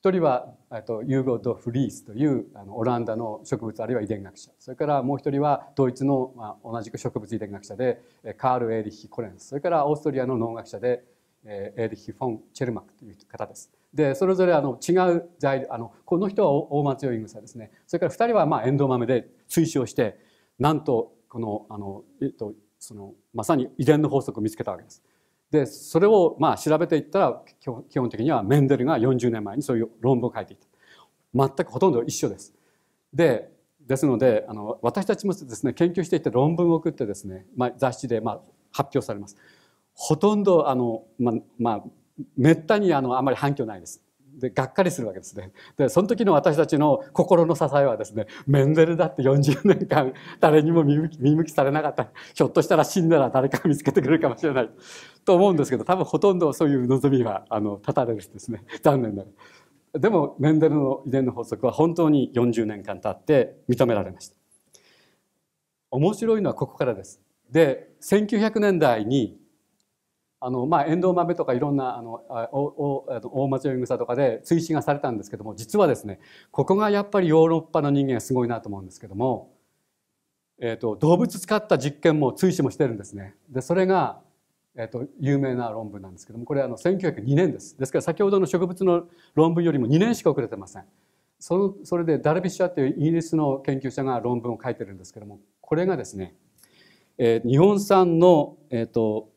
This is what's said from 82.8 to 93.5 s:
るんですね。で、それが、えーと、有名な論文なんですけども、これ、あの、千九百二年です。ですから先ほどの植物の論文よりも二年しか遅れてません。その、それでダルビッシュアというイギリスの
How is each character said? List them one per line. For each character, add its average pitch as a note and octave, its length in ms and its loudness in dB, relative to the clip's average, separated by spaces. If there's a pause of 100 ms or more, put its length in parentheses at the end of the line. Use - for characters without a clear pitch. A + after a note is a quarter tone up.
る A#2 80 -4
ん - 20 -12
で G2 60 -14
す - 100 -20
ね。 G2 220 -16 (140)
で、 C3 120 -8
そ E3+ 140 -2
れ F#3 100 2
が、 F3 340 0 (560)
え A#2+ 100 -8
ー A2 40 -14
と、 B2+ 160 -8 (140)
有 C#3 180 0
名 C3+ 160 -2
な A#2+ 160 -4
論 G#2+ 220 -10
文 G2+ 100 -14
な F#2+ 80 -18
ん F#2 40 -20
で F2+ 40 -20
す - 80 -20
け G#2+ 80 -20
ど A2+ 60 -14
も、 A#2+ 60 -12
こ D3 100 -4
れ、 C#3 80 0
あ B2+ 40 -4
の、 B2+ 80 -8
千 F#3 220 0
九 F3+ 80 -4
百 C#3+ 160 -4
二 C3+ 140 0
年 E3+ 160 2
で - 80 -10
す。 - 180 -20
で B2+ 80 -4
す - 60 -12
か D#3+ 80 0
ら - 20 -4
先 E3+ 220 -2
ほ G3 80 2
ど G3+ 80 4
の F#3 80 2
植 F3+ 180 0
物 F3+ 180 -6
の F3 200 2 (320)
論 E3 180 4
文 E3+ 100 0
よ E3 80 4
り C#3+ 60 0
も B2 80 0
二 D3 140 4
年 A3+ 160 2
し - 80 -14
か E3 80 4
遅 C3+ 100 -2
れ A2+ 60 -4
て G#2+ 80 -10
ま G2 100 -14
せ - 140 -18
ん。 F2+ 60 -20 (520)
そ - 180 -6
の、 G3 280 0
そ F3 160 -4
れ E3+ 40 -2
で D#3+ 140 2
ダ D3+ 160 2
ル F3 80 0
ビ F3+ 80 -4
ッ - 20 -8
シ - 120 -2
ュ - 20 2
ア F3 60 -2
と D#3 100 -4
い C3 60 2
う - 100 -2
イ D#3 60 -2
ギ D#3+ 80 2
リ E3 100 0
ス D#3+ 140 -4
の C#3 240 0